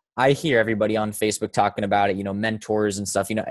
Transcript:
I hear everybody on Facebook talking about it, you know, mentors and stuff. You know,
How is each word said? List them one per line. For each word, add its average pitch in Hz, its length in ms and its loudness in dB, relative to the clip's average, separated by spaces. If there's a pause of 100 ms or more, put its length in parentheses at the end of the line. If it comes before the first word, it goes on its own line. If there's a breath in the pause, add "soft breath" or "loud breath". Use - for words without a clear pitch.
(160)
I 127 140 4
hear 139 300 2
everybody 107 360 0
on 107 140 0
Facebook 104 420 -2
talking 104 300 0
about 101 280 2
it, 92 60 -2
you 98 60 -6
know, 98 100 -4
mentors 107 640 -2
and 101 120 -6
stuff. 98 200 -2
You 110 60 -4
know, 110 160 -2